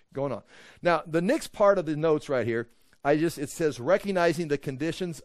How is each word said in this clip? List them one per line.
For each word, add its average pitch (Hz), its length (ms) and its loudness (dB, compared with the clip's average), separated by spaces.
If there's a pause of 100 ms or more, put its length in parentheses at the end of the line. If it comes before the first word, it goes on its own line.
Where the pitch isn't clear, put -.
(140)
going 135 180 -4
on. 104 100 -8 (400)
Now, 165 240 2
the 165 160 0
next 247 280 0
part 202 280 4
of 170 80 -2
the 151 100 -4
notes 151 340 0
right 123 180 0
here, 117 220 -2 (340)
I 147 140 4
just, 160 200 -2
it 139 120 -6
says, 143 300 -2
"Recognizing 175 680 0
the 143 100 0
conditions 151 680 -6